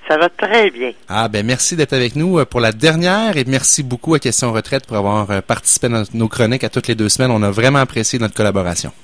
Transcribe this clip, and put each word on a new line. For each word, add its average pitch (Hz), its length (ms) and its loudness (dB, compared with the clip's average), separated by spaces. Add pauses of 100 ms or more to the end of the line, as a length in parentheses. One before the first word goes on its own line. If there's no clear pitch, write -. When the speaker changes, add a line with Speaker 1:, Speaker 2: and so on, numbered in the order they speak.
Speaker 1:
Ça 156 100 2
va 170 100 2
très 208 420 2
bien. 123 220 -6 (160)
Speaker 2:
Ah, 110 200 -2
ben, 104 180 -2
merci 127 300 -2
d'être 151 160 0
avec 123 240 0
nous, 170 220 2
euh, 139 60 4
pour 123 160 -2
la 110 120 2
dernière 175 640 0
et 131 100 0
merci 131 380 0
beaucoup 127 300 -2
à 151 40 2
Question 120 340 -2
Retraite 113 340 -2
pour 113 100 -4
avoir, 101 340 0
euh, 98 100 0
participé - 460 -2
à 117 40 0
nos, 113 120 0 (100)
nos 113 160 0
chroniques 123 360 0
à 110 40 -2
toutes - 200 -4
les 117 80 0
deux 107 120 0
semaines. 127 220 2
On 110 140 2
a 101 60 2
vraiment 123 280 2
apprécié 123 400 -2
notre 110 160 -2
collaboration. 95 580 -2 (120)